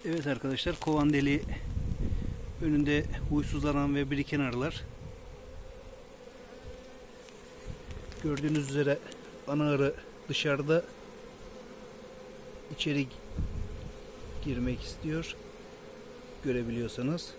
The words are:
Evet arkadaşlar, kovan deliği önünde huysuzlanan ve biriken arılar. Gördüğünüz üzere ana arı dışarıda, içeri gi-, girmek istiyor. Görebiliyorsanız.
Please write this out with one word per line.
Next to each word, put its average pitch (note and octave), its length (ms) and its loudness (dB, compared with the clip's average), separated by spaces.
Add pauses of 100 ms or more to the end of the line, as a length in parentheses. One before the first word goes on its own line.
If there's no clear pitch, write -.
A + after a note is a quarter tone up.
Evet D#3+ 220 0
arkadaşlar, C3+ 540 0
kovan D3+ 320 6
deliği C#3+ 300 6 (1200)
önünde D3 420 6 (240)
huysuzlanan C#3+ 640 4
ve C#3 160 2
biriken C#3+ 300 2
arılar. C3 440 0 (3500)
Gördüğünüz D3 480 4
üzere C#3+ 280 6 (500)
ana D3 220 4
arı C#3 240 6 (340)
dışarıda, D3 560 4 (1900)
içeri C#3+ 280 2
gi-, C3 40 2 (1400)
girmek B2 380 0
istiyor. - 540 -2 (1080)
Görebiliyorsanız. A#2+ 960 0